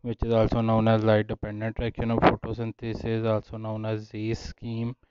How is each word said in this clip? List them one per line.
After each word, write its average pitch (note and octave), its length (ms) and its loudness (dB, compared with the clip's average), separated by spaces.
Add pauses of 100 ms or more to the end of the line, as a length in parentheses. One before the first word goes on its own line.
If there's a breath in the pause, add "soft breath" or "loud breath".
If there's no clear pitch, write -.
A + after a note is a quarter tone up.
which A#2 100 -4
is - 80 -2
also A2+ 320 4
known A2+ 400 4
as A2 100 2
light G#2+ 260 4
dependent G#2+ 480 -6
reaction A#2 380 -2
of - 60 4
photosynthesis, A2+ 800 -2
also A2+ 520 -2
known A2 280 -6
as G#2+ 260 -6
Z A2 240 -4
scheme A#2 580 -8 (180)